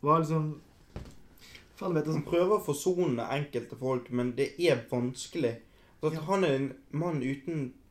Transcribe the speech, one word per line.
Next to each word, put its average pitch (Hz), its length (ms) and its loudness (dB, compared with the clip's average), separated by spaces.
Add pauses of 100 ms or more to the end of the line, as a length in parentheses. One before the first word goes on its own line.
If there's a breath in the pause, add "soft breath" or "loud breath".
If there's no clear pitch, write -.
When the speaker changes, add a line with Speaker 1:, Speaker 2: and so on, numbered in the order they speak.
Speaker 1:
Hva 147 160 4
er 165 80 4
liksom, 156 220 0 (1300 loud breath)
faen 185 160 -2
vet 151 140 2
du 156 60 0
Speaker 2:
Han 147 120 0
prøver 185 320 4
å 190 80 0
forsone 151 640 0
enkelte 127 480 -4
folk, 127 340 -2
men 123 240 0
det 135 240 -2
er 151 300 4
vanskelig. 123 720 -2 (420 soft breath)
Så 156 60 0
at 156 100 0
Speaker 1:
Ja. 156 40 -6
Speaker 2:
han 190 220 2
er 147 120 4
en 135 180 -2 (180)
mann 156 300 -2
uten 139 520 -4 (180)